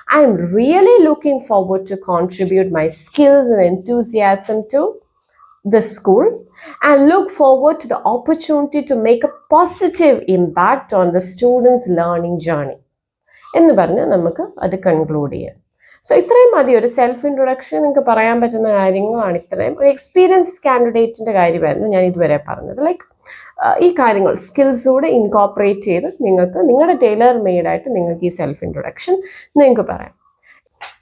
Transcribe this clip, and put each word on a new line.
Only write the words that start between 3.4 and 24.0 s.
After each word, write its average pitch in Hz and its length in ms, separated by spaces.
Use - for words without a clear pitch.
and 190 280
enthusiasm 214 880
to 285 60
the 107 120
school 214 460
and 277 160
look 370 180
forward 285 500
to 247 180
the - 40
opportunity 294 800
to 226 120
make 233 200
a - 80
positive 339 600
impact 180 680
on 175 60
the 175 120
students' 240 760
learning 170 360
journey" 151 440
എന്ന് 233 180
പറഞ്ഞ് 190 260
നമുക്ക് 180 460
അത് 185 200
കൺക്ലൂഡ് 156 500
ചെയ്യാം. - 300
So - 80
ഇത്രയും 453 420
മതി, 262 140
ഒരു 220 140
സെൽഫ് 247 400
ഇൻട്രൊഡക്ഷൻ 269 560
നിങ്ങൾക്ക് 285 260
പറയാൻ 226 320
പറ്റുന്ന 226 280
കാര്യങ്ങളാണ് 196 680
ഇത്രയും. 202 400
ഒരു 277 100
എക്സ്പീരിയൻസ് 359 800
കാൻഡിഡേറ്റിൻ്റെ 233 640
കാര്യമായിരുന്നു 170 560
ഞാൻ 190 140
ഇതുവരെ 170 460
പറഞ്ഞത്. - 380
ലൈക്ക്, 359 140
ആ, - 160
ഈ 349 140
കാര്യങ്ങൾ 214 420